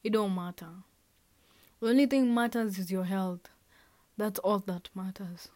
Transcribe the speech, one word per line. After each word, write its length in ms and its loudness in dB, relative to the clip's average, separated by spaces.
It 80 0
don't 240 2
matter. 320 -8
The 100 0
only 180 8
thing 260 4
matters 440 0
is 140 -4
your 140 -2
health. 440 -4
That's 220 -2
all 200 2
that 360 -8
matters. 600 -10